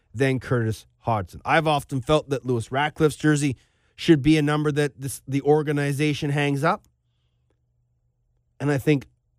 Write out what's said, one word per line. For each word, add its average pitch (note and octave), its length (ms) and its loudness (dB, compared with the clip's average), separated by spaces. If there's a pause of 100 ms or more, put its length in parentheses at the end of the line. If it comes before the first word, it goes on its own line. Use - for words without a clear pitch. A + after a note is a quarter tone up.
(140)
than B2+ 260 0
Curtis A2+ 440 -4 (160)
Hodgson. G2+ 420 -4
I've D3+ 240 2
often C#3+ 360 -2
felt D3+ 260 0
that C3+ 160 -4
Lewis A#2+ 260 -4
Ratcliffe's D3 460 -2
jersey D3 400 0 (400)
should D#3+ 240 4
be D#3 160 4
a D3+ 60 2
number D3+ 300 0
that C#3+ 280 -2
this, C3+ 260 -10
the C#3 140 -4
organization C#3+ 920 0
hangs C#3+ 340 -2
up, F#3 200 0 (1800)
and C#3+ 100 -2
I C#3+ 60 2
think C#3 300 0 (320)